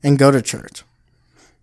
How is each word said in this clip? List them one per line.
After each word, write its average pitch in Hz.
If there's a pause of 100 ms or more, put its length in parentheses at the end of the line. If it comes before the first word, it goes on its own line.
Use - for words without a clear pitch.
and 143
go 139
to 135
church. - (800)